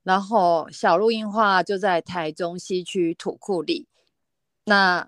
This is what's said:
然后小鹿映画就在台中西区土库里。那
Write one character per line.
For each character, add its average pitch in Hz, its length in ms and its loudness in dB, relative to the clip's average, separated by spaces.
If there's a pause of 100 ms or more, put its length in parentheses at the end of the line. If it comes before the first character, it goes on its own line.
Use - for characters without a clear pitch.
然 185 180 0
后 185 520 2
小 175 240 2
鹿 214 160 2
映 214 180 -6
画 196 320 2
就 196 140 -4
在 185 240 0
台 160 320 -6
中 175 260 -6
西 180 240 -4
区 170 300 -2
土 - 240 -8
库 180 240 -4
里。 156 260 -4 (800)
那 190 440 2